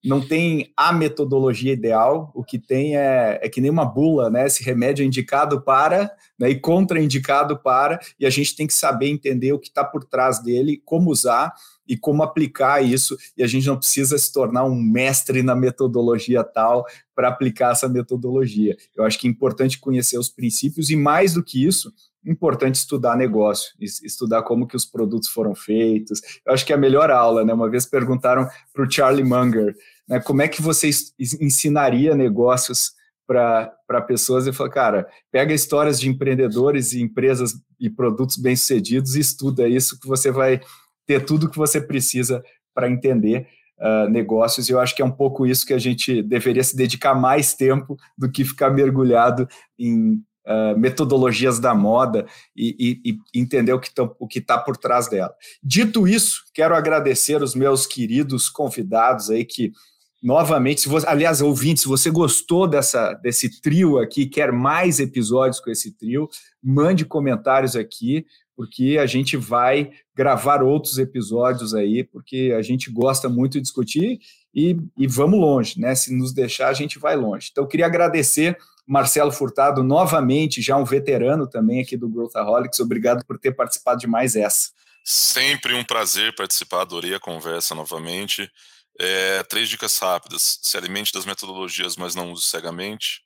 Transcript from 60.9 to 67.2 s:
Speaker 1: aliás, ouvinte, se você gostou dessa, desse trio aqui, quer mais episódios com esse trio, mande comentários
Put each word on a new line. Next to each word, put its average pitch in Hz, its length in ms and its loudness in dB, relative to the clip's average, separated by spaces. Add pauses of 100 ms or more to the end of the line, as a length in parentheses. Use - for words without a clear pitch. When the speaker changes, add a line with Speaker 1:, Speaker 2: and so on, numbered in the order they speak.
Speaker 1:
aliás, 156 320 2
ouvinte, 143 400 2
se - 80 -2
você 135 220 0
gostou 175 580 2
dessa, 127 460 0
desse - 480 -4
trio 151 360 4
aqui, 123 280 0
quer 135 260 -2
mais 147 480 2
episódios 127 600 0
com - 100 -8
esse 107 260 -6
trio, 131 320 -4 (340)
mande 151 440 2
comentários 131 680 0